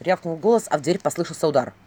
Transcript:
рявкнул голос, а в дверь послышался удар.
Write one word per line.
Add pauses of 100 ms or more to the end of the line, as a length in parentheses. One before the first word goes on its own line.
рявкнул
голос,
а
в
дверь
послышался
удар. (140)